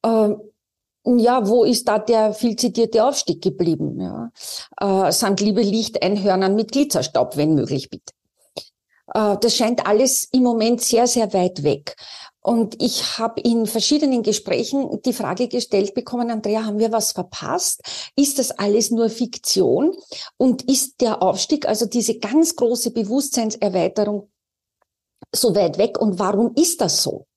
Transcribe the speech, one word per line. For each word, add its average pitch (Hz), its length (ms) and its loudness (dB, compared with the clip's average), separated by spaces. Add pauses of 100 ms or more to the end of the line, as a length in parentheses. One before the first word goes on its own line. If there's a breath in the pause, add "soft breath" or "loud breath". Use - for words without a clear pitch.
Äh, 220 320 2 (800)
ja, 233 320 4
wo 233 160 6
ist - 240 2
da 214 100 2
der 214 360 2
viel 226 220 -2
zitierte 226 460 2
Aufstieg 262 380 0
geblieben? - 580 -2
Ja. 95 320 -8 (760 loud breath)
Äh, 147 40 2
sind 196 300 0
liebe 208 220 2
Lichteinhörnern 196 920 0
mit 214 180 -2
Glitzerstaub, 165 680 0
wenn 151 160 2
möglich, 139 340 -2
bitte. - 240 -16 (1000 loud breath)
Äh, 208 240 2
das 220 180 0
scheint 233 300 0
alles 214 460 2
im 254 100 4
Moment 233 400 2
sehr, 247 240 2
sehr 226 260 0
weit 180 300 0
weg. - 340 -2 (460 loud breath)
Und 226 400 0
ich - 360 -2
habe 226 220 -4
in 233 240 2
verschiedenen 254 580 0
Gesprächen 220 840 -2
die 247 80 0
Frage 208 340 -4
gestellt 208 460 -2
bekommen, 240 360 -4
Andrea, 220 360 -2
haben 208 120 -4
wir 220 140 2
was 220 200 -2
verpasst? - 680 -6 (340 loud breath)
Ist 277 240 2
das 254 120 -2
alles 208 400 0
nur 226 180 2
Fiktion? 220 880 0 (400 loud breath)
Und 254 320 0
ist - 320 -2
der 220 220 0
Aufstieg, 190 440 0
also 220 200 0
diese 220 320 -2
ganz 294 360 2
große 240 360 0
Bewusstseinserweiterung, 208 1400 -2 (1080)
so 214 200 2
weit 185 240 2
weg? 214 200 0
Und 196 200 0
warum 208 360 0
ist - 280 2
das - 200 0
so? - 220 -6 (120)